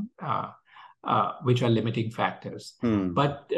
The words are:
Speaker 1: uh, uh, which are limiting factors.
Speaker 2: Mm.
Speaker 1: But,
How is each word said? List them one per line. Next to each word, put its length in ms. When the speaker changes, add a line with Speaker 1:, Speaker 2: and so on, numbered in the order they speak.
Speaker 1:
uh, 300
uh, 280
which 200
are 80
limiting 400
factors. 720
Speaker 2:
Mm. 320
Speaker 1:
But, 440